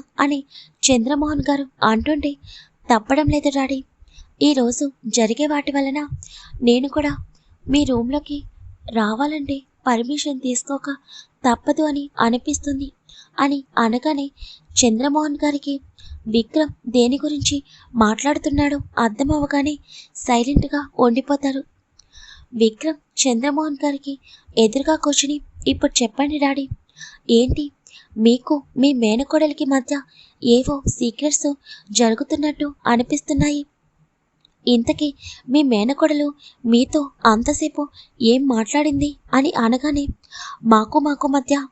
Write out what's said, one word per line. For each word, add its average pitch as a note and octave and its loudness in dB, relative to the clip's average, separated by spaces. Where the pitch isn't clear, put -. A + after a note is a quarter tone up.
అని C#4+ -2
చంద్రమోహన్ B3+ 0
గారు C#4 -2
అంటుంటే, C#4+ 0
"తప్పడం C4 2
లేదు D4 0
డాడీ, C4+ -4
ఈరోజు C4+ 2
జరిగే A#3 2
వాటి D4 -2
వలన C#4 -2
నేను B3 4
కూడా D4 -2
మీ C#4+ 2
రూమ్లోకి C4+ -2
రావాలంటే C#4 -2
పర్మిషన్ C4 -2
తీసుకోక C4+ -6
తప్పదు D4 0
అని C#4+ -2
అనిపిస్తుంది" C4+ -4
అని C#4 2
అనగానే C4+ -2
చంద్రమోహన్ C#4+ 2
గారికి C#4+ -2
విక్రమ్ A#3 0
దేని B3 4
గురించి D4 -2
మాట్లాడుతున్నాడో C#4+ 0
అర్థమవగానే C#4+ 0
సైలెంట్గా C#4 0
ఉండిపోతారు. C4+ 0
విక్రమ్ A3+ 0
చంద్రమోహన్ C#4 -2
గారికి C#4 -4
ఎదురుగా C4+ 2
కూర్చుని, D4 -2
"ఇప్పుడు C#4+ 0
చెప్పండి C#4+ -2
డాడీ, C#4 0
ఏంటి B3+ 4
మీకు A#3+ 4
మీ C4+ 4
మేనకోడలికి C#4 0
మధ్య C4+ -2
ఏవో B3+ 4
సీక్రెట్స్ C#4 -2
జరుగుతున్నట్టు C#4+ 0
అనిపిస్తున్నాయి, C#4+ 0
ఇంతకీ B3 2
మీ C#4+ 4
మేనకోడలు C#4 2
మీతో A#3+ 4
అంతసేపు D4 2
ఏం A#3+ 6
మాట్లాడింది?" C#4 0
అని C4+ 2
అనగానే, C#4+ 0
"మాకు A3 4
మాకు C#4+ -2
మధ్య C#4 2